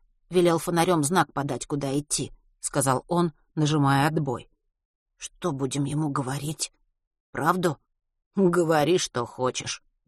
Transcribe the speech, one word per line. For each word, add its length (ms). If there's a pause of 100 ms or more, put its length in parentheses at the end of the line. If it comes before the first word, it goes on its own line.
(300)
Велел 300
фонарём 460
знак 260
подать, 340
куда 320
идти», 360 (260)
сказал 480
он, 240 (240)
нажимая 520
отбой. 420 (680)
«Что 380
будем 320
ему 240
говорить? 640 (580)
Правду?» 460 (580)
«Говори, 640
что 280
хочешь», 580 (240)